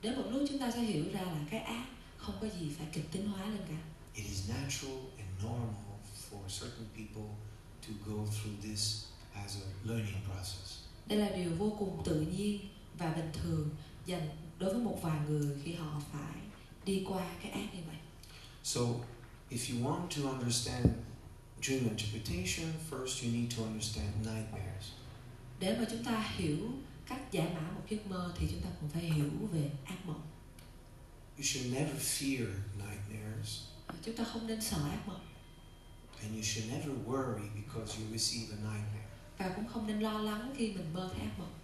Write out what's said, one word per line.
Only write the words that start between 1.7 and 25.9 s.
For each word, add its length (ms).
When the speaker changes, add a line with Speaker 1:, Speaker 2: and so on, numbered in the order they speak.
Speaker 1:
không 240
có 60
gì 180
phải 160
kịch 180
tính 180
hóa 160
lên 240
cả. 80
Speaker 2:
It 120
is 240
natural 480
and 260
normal 560
for 180
certain 380
people 320
to 60
go 200
through 380
this 420
as 240
a 100
learning 420
process. 540
Speaker 1:
Đây 140
là 100
điều 260
vô 240
cùng 260
tự 160
nhiên 380
và 160
bình 200
thường 360
dành 240
đối 140
với 100
một 180
vài 260
người 360
khi 100
họ 280
phải 240
đi 220
qua 340
cái 100
ác 220
như 140
vậy. 100
Speaker 2:
So, 180
if 240
you 140
want 220
to 220
understand 560
dream 180
interpretation, 920
first 320
you 100
need 240
to 60
understand 520
nightmares. 680
Speaker 1:
Để 200
mà 120